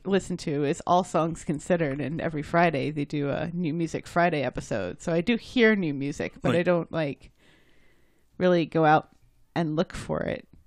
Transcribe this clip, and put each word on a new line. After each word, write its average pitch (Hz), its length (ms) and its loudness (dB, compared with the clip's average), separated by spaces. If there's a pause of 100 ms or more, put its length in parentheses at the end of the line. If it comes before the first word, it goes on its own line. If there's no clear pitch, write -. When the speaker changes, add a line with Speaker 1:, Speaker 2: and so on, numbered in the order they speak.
Speaker 1:
listen 185 340 0
to 147 260 -2
is 147 220 0
All 180 180 4
Songs 165 400 -2
Considered, 151 560 -2
and 143 200 -6
every 156 220 -4
Friday 156 480 2
they 151 140 -4
do 143 260 -2
a 165 220 -4
New 175 220 -2
Music 165 320 -4
Friday 170 360 2
episode. 113 600 -4
So 170 100 -4
I 165 80 2
do 240 160 2
hear 220 380 4
new 175 180 0
music, 139 480 -4
but - 100 0
Speaker 2:
Right. 170 100 4
Speaker 1:
I - 20 2
don't, 175 300 2
like, 151 400 -4 (1040)
really 180 260 4
go 160 200 2
out 151 240 4 (480)
and 156 200 -2
look 156 160 0
for - 280 -6
it - 260 -4 (200)